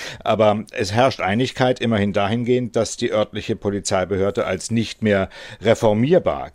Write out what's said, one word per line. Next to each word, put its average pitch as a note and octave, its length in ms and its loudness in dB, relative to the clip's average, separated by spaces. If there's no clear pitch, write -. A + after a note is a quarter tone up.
Aber G#2+ 480 2
es G2+ 220 -4
herrscht B2 280 2
Einigkeit B2+ 580 0
immerhin G#2+ 320 0
dahingehend, A#2 640 0
dass A2+ 220 -2
die A#2 140 -2
örtliche G#2+ 440 -2
Polizeibehörde G2 920 -2
als F#2 240 -6
nicht A2+ 320 -2
mehr G2 260 2
reformierbar G#2+ 920 2